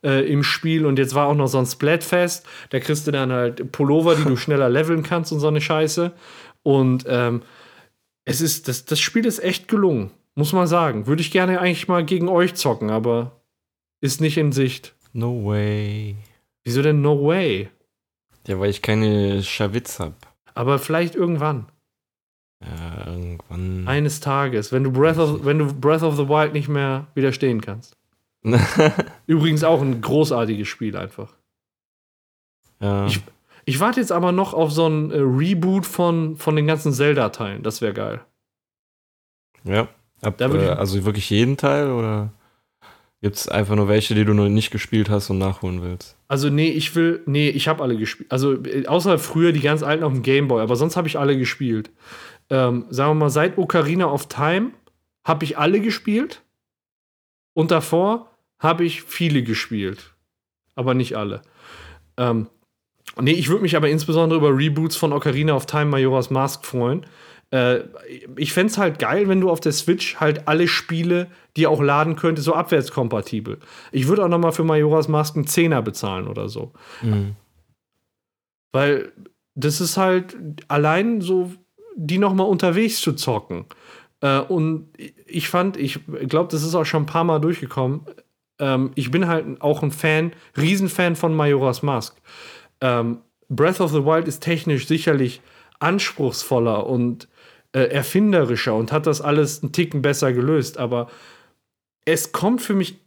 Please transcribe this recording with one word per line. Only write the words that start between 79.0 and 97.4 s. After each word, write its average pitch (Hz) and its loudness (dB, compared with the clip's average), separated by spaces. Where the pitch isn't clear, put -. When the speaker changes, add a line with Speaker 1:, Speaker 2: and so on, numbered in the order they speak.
Speaker 1:
das 151 -2
ist 170 -2
halt 185 2
allein 175 2
so, 180 0
die 170 -2
nochmal 190 2
unterwegs 196 2
zu 151 0
zocken. 104 -4
Äh, 135 2
und 156 -2
ich 165 -6
fand, 185 0
ich 139 -4
glaub, 156 0
das 151 -2
ist 160 -4
auch 160 2
schon 151 0
ein 147 -6
paar 165 0
Mal 160 2
durchgekommen, 147 -2
ähm, 135 0
ich 123 -4
bin 175 0
halt 160 -2
auch 151 0
ein 147 0
Fan, 160 0
Riesenfan 175 0
von 165 0
Majora's 139 2
Mask. 135 -4
Ähm, 117 0
Breath 151 0
of 165 0
the 147 2
Wild 160 2
ist 147 -8
technisch 160 -2
sicherlich 147 0
anspruchsvoller 127 0
und, 123 -2